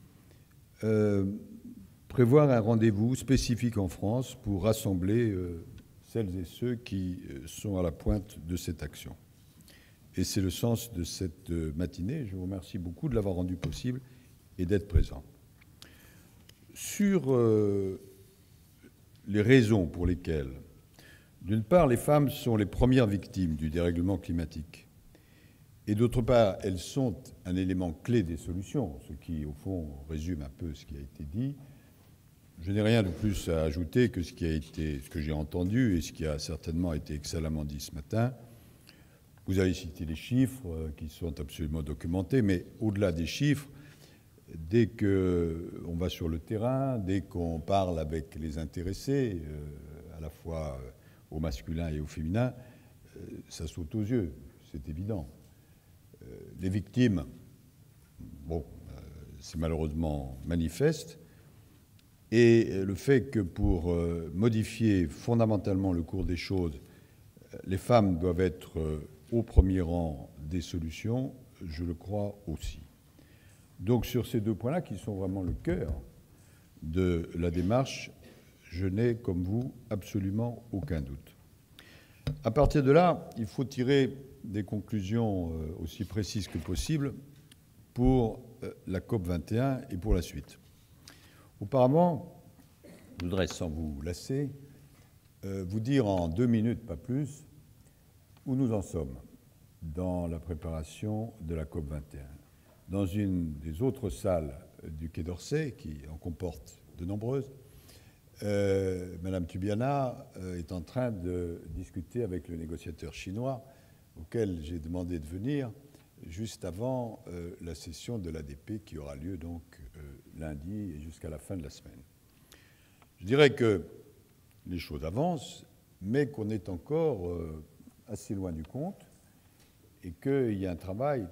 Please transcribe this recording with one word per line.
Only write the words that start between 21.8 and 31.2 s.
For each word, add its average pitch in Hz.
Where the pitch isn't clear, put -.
les 120
femmes 147
sont -
les 104
premières 127
victimes 92
du 76
dérèglement 87
climatique, 82
et 107
d'autre 117
part, 113
elles 92
sont 123
un 90
élément 92
clé 120
des 82
solutions, 92
ce 76
qui, 76
au 73
fond, 85
résume 80
un 69
peu 80
ce -
qui 71
a -
été 71